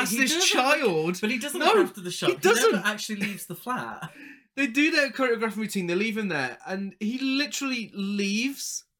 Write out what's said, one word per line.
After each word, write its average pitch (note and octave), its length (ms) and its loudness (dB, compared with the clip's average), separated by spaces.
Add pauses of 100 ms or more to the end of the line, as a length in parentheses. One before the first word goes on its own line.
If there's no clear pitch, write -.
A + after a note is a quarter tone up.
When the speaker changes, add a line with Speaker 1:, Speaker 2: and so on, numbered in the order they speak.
Speaker 1:
ask B3+ 120 0
Speaker 2:
he A#3 60 0
Speaker 1:
this C4 160 2
Speaker 2:
doesn't F4 140 2
Speaker 1:
child. B3 720 2
Speaker 2:
But G#3+ 100 0
he B3+ 80 -2
doesn't C#4+ 220 -6
Speaker 1:
No, D#4 60 2
Speaker 2:
look G#4+ 100 8 (120)
after - 120 -14
the F3 100 -8
shop. - 200 0
Speaker 1:
he F#4+ 60 0
Speaker 2:
He - 120 -16
never A4+ 120 6 (120)
Speaker 1:
doesn't. F#3+ 140 0
Speaker 2:
actually G#3+ 300 -2
leaves G3+ 300 -6
the F3 100 -12
flat. D#3 600 -8
Speaker 1:
<laughs> - 60 -20 (320)
They C#4 120 0
do C#4+ 240 2
their D4 200 2
choreography A3+ 460 0
routine. G3+ 300 -2
They E3+ 80 0
leave G#3+ 240 0
him G#3 100 -2
there, C3+ 380 -4
and F#3+ 340 -6
he A3 180 -2
literally C4+ 760 -2
leaves. G3+ 920 -4 (160)